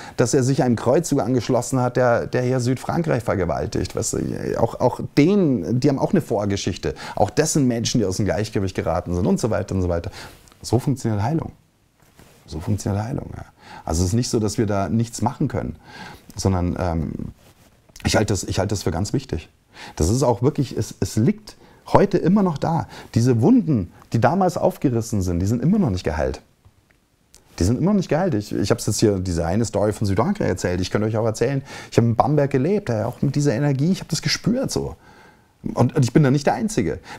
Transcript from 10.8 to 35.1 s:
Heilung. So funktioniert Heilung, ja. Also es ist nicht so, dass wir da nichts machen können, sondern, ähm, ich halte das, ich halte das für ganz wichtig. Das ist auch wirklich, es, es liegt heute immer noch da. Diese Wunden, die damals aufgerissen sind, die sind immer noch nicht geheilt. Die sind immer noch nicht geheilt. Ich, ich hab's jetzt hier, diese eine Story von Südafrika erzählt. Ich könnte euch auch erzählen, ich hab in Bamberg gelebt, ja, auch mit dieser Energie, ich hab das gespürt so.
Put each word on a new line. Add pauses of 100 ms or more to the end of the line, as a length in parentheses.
Heilung. (920)
So
funktioniert
Heilung,
ja. (400)
Also
es
ist
nicht
so,
dass
wir
da
nichts
machen
können, (600)
sondern,
ähm, (880)
ich
halte
das,
ich
halte
das
für
ganz
wichtig. (460)
Das
ist
auch
wirklich,
es,
es
liegt (280)
heute
immer
noch
da. (260)
Diese
Wunden, (220)
die
damals
aufgerissen
sind,
die
sind
immer
noch
nicht
geheilt. (1160)
Die
sind
immer
noch
nicht
geheilt.
Ich,
ich
hab's
jetzt
hier,
diese
eine
Story
von
Südafrika
erzählt.
Ich
könnte
euch
auch
erzählen, (300)
ich
hab
in
Bamberg
gelebt,
ja,
auch
mit
dieser
Energie,
ich
hab
das
gespürt
so. (680)